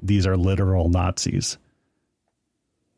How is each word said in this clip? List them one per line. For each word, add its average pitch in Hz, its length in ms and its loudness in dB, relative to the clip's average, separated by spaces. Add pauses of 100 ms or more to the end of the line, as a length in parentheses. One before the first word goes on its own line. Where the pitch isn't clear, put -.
these 95 260 2
are 95 80 2
literal 92 520 0
Nazis. - 680 -2 (1400)